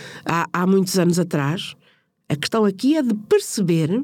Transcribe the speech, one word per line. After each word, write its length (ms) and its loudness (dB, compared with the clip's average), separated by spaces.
há, 260 -2
há 160 0
muitos 320 2
anos 200 2
atrás, 580 -2
a 100 -4
questão 280 -2
aqui 320 2
é 60 0
de 100 0
perceber 920 0